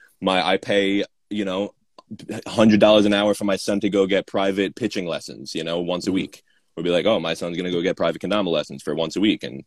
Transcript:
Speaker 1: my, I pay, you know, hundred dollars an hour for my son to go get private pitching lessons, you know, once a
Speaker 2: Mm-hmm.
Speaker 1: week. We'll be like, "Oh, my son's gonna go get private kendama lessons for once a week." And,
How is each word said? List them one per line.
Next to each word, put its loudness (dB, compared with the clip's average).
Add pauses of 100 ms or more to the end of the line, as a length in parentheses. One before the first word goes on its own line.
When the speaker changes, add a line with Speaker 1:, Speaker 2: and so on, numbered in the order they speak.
(220)
Speaker 1:
my, 2
I 0
pay, 0 (240)
you -4
know, -4 (720)
hundred 6
dollars 8
an 2
hour 2
for -6
my 0
son -4
to 0
go 4
get 0
private -2
pitching -4
lessons, -10
you -6
know, -4
once -4
a 0
Speaker 2:
Mm-hmm. 0
Speaker 1:
week. -6 (340)
We'll -6
be 0
like, 2
"Oh, 4
my -2
son's -6
gonna -4
go 0
get 0
private -2
kendama -2
lessons -2
for -6
once -4
a -2
week." 2
And, -12